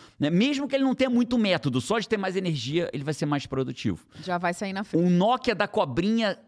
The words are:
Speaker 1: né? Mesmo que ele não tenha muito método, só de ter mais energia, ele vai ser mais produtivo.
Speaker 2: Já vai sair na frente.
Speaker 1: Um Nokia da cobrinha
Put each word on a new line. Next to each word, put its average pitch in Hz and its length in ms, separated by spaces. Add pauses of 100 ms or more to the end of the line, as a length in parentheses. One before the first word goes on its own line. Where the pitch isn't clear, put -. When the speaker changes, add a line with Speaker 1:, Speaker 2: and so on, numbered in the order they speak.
(180)
Speaker 1:
né? 147 120
Mesmo 262 400
que 269 60
ele 269 100
não 262 100
tenha 254 140
muito 240 280
método, 160 440
só 226 180
de - 80
ter 220 80
mais 190 220
energia, 160 560
ele 143 100
vai 151 100
ser 156 120
mais 147 200
produtivo. 127 640 (160)
Speaker 2:
Já 180 140
vai 175 160
sair 196 180
na 190 140
frente. 160 200
Speaker 1:
Um 180 40
Nokia 220 440
da 202 140
cobrinha 196 800